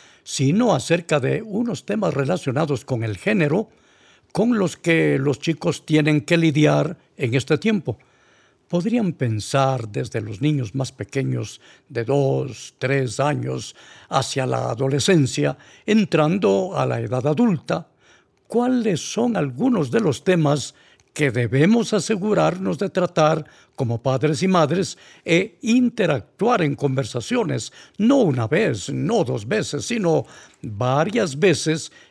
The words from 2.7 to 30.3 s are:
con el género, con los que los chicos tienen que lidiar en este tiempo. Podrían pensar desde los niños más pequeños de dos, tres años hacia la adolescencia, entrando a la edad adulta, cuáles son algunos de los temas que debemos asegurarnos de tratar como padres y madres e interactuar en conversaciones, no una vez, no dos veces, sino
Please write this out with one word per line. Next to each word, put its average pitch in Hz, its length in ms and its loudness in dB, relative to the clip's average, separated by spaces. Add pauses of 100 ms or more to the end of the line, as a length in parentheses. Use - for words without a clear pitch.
con 120 180 -4
el 104 140 -4
género, 190 520 0 (600)
con 233 260 0
los 180 200 0
que 160 420 2
los 139 180 0
chicos - 480 -2
tienen 151 360 4
que 170 160 2
lidiar 147 600 2 (200)
en 123 160 -2
este 135 240 0
tiempo. 190 400 -2 (720)
Podrían 202 420 0
pensar 127 800 -2
desde 117 320 -6
los 104 180 -10
niños 135 360 -2
más 131 180 -6
pequeños 123 640 -6 (300)
de 120 160 -6
dos, 135 720 -2
tres 131 420 -2
años 131 560 -4 (320)
hacia 131 380 -2
la 123 240 -4
adolescencia, 143 880 0 (280)
entrando 190 920 2
a 135 80 0
la 123 160 -4
edad 123 260 -2
adulta, 175 640 0 (580)
cuáles 233 540 0
son 233 340 -2
algunos 156 560 -2
de 226 80 2
los 170 240 0
temas 151 500 2 (400)
que 147 160 0
debemos 135 640 2
asegurarnos 185 840 0
de 196 100 -2
tratar 160 560 2 (300)
como 117 260 -4
padres 135 400 0
y 190 60 2
madres 175 500 2 (260)
e 180 380 0
interactuar 220 1000 0
en 143 100 0
conversaciones, 135 1000 -4 (280)
no 240 180 4
una 135 300 2
vez, 143 420 -2
no 156 340 0
dos 117 240 -4
veces, 156 380 -4
sino 170 400 0 (380)